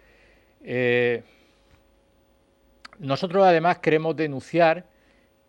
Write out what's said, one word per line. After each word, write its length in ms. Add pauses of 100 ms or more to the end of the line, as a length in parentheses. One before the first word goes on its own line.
(640)
Eh, 600 (1800)
nosotros, 440
además, 360
queremos 360
denunciar 720 (640)